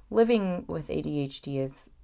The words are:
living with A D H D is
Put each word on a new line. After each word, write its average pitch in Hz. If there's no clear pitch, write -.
living 214
with 160
A 151
D 151
H 139
D 139
is 135